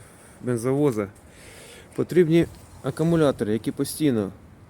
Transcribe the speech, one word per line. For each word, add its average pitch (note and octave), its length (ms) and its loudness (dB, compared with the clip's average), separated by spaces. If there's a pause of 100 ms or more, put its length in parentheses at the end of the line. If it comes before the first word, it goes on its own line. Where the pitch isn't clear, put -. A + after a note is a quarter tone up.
(440)
бензовоза. B2 680 -2 (880)
Потрібні D#3+ 500 2 (360)
акумулятори, C#3+ 720 0
які A2+ 200 -4
постійно B2+ 600 -2 (380)